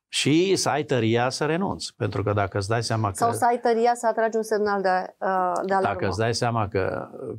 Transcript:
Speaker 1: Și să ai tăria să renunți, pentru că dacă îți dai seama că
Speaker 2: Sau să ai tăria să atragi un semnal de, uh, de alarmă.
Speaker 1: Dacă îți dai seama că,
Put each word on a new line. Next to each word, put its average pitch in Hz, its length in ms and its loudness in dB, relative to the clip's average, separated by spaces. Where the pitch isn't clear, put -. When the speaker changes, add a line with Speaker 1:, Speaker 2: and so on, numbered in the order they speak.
Speaker 1:
Și 175 480 2
să - 140 0
ai 139 140 0
tăria 120 460 2
să 139 160 -4
renunți, 170 500 -2
pentru 104 280 -2
că 104 100 0
dacă 101 240 0
îți 98 100 -4
dai 113 160 0
seama 110 240 0
că 98 80 -2
Speaker 2:
Sau 233 160 2
să 226 140 0
ai 240 140 2
tăria 233 360 2
să 233 120 -2
atragi 220 300 0
un 220 60 0
semnal 208 380 0
de, 185 80 0
uh, 185 640 -2
de 196 80 0
alarmă. 190 80 2
Speaker 1:
Dacă 113 140 -4
îți 92 100 -2
dai 113 180 0
seama 117 320 0
că, 98 400 -2